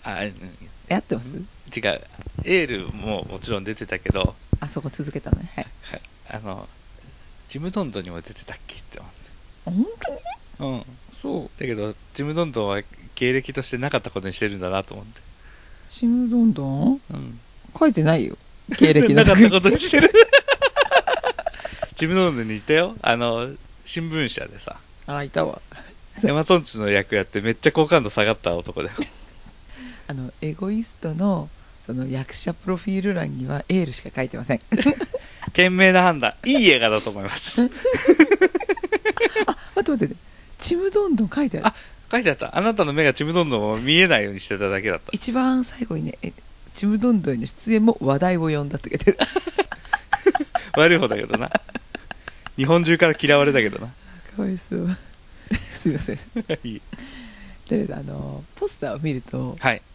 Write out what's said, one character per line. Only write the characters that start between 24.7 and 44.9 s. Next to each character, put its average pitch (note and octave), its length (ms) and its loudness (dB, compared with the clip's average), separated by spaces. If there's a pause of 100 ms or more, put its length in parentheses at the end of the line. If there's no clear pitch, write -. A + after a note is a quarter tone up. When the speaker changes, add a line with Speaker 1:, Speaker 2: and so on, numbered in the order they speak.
Speaker 2:
あ、 C#3+ 160 -8
い C3+ 80 -12
た D#3+ 140 0
わ。 - 160 -10 (640)
Speaker 1:
ヤ D3 100 2
マ D3+ 120 0
ト F3+ 140 4
ン D3+ 40 -4
チ - 140 -8
の G#2+ 120 -2
役 G2 260 0
や G2 80 2
っ - 20 -2
て - 160 -6
め A2+ 100 0
っ A2 40 0
ち - 120 2
ゃ D3+ 40 6
好 D3+ 160 2
感 D#3 160 4
度 G#2+ 80 -4
下 A2 120 0
が A2 100 2
っ - 40 -2
た - 180 -2
男 E2+ 280 -6
だ F#2+ 60 -6
よ。 G#2+ 60 -14 (1120)
Speaker 2:
あ D3+ 60 -10
の、 B2+ 180 -10 (100)
エ D#3 120 -6
ゴ F#3+ 160 -8
イ A3 140 -4
ス - 180 -14
ト D#3 140 -6
の、 E3+ 340 -2 (360)
そ A2+ 80 -10
の B2+ 140 -6
役 C3 260 -8
者 - 200 -6
プ - 160 -10
ロ F#3 80 -2
フ F#3+ 140 -6
ィ F#3+ 80 -2
ー - 20 -4
ル G3 120 -2
欄 D3+ 240 -4
に B2+ 100 -8
は C#3+ 220 -6
エ F#3 140 2
ー - 20 0
ル C3 80 -8
し - 80 -6
か - 140 -12
書 C3+ 60 -4
い C3 80 -4
て - 80 -10
ま A2+ 80 -10
せ C3 100 -2
ん。 - 60 -8 (440)
<laughs> - 480 -14
Speaker 1:
賢 F#3 220 4
明 F#3 180 6
な F3+ 100 6
判 E3 160 4
断。 A2+ 140 0 (100)
い B3+ 200 4
い F#3+ 60 8
映 C3 100 6
画 A2+ 100 4
だ G#2+ 120 2
と A2+ 100 -6
思 G2+ 100 -8
い - 20 -6
ま G2 60 -6
す。 - 400 0
<laughs> G4+ 1800 2
Speaker 2:
あ、 - 120 -4 (180)
待 G4 60 0
っ - 20 0
て - 80 0
待 B3 140 0
っ - 20 -4
て。 - 80 -8 (440)
ち - 160 0
む F#4+ 160 -2
ど G#4 160 2
ん D#4 80 2
ど G#3+ 100 2
ん - 40 -4
書 D4 140 -2
い C4 60 0
て D#3+ 100 -6
あ - 20 -8
る。 G#3 60 2
Speaker 1:
あ、 - 80 0 (360)
書 A3+ 60 0
い B3 60 0
て F3 80 4
あ - 20 0
っ - 40 -4
た。 - 200 -8
「あ F3 40 0
な A3 120 2
た G#3 120 2
の C#3+ 80 -2
目 D#3 100 2
が C#3 100 4
ち - 100 -2
む D#3 100 -4
ど F3 120 2
ん D3+ 40 -4
ど A#2+ 100 0
ん G#2 120 0
を A2 60 -2
見 C3 200 0
え F#3 100 6
な C#3 120 4
い G2+ 40 0
よ G2+ 80 -4
う - 20 -10
に F#2+ 60 -10
し - 80 -10
て G2 100 -4
た G2 120 0
だ G2 120 -2
け G#2+ 80 -2
だ F2 80 0